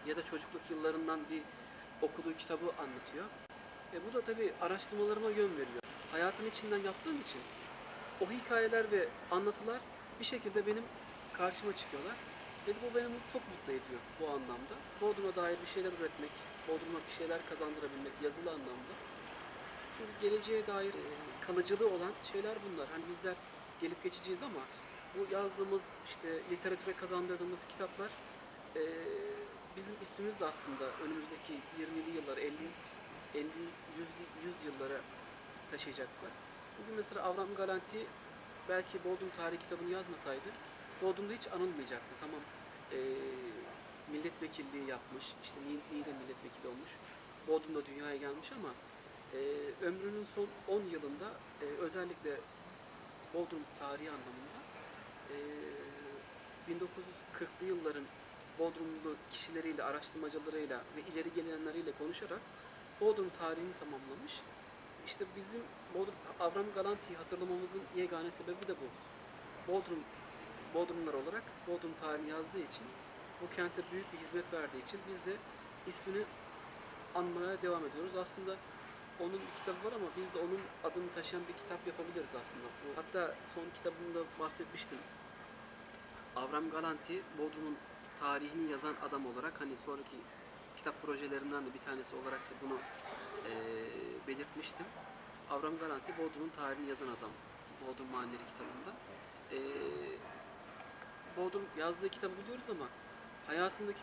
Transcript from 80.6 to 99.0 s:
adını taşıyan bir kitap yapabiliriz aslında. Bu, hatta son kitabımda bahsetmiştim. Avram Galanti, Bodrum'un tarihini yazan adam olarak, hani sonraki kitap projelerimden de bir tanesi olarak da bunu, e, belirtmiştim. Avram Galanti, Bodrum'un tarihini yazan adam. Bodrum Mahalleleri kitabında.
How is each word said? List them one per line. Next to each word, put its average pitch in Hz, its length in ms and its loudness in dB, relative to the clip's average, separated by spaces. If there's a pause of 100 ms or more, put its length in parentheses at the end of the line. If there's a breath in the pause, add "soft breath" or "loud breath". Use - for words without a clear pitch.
adını 175 280 2
taşıyan 175 360 -2
bir 175 40 -4
kitap - 340 -4
yapabiliriz 165 560 -2
aslında. 123 220 -6
Bu, 143 320 -4
hatta 160 380 2 (200)
son 170 100 -2 (100)
kitabımda 170 440 0 (220)
bahsetmiştim. 156 580 -2 (1400)
Avram 151 340 2
Galanti, 160 520 0 (160)
Bodrum'un 151 380 0 (440)
tarihini 147 500 4
yazan 147 240 2 (140)
adam 139 180 0
olarak, 127 340 0
hani 139 160 -2
sonraki 139 400 -4 (600)
kitap - 260 -2
projelerimden 143 640 0
de 127 80 -4
bir 131 40 -6
tanesi 135 380 -4
olarak 131 240 -2
da - 220 -8
bunu, 135 160 0 (720)
e, - 20 -2 (720)
belirtmiştim. 139 600 -4 (640)
Avram 156 280 2
Galanti, 156 340 0
Bodrum'un 160 440 0
tarihini 143 320 0
yazan 135 200 0
adam. 113 220 -2 (560)
Bodrum 131 200 -4
Mahalleleri 123 400 -2
kitabında. 127 460 -6 (600)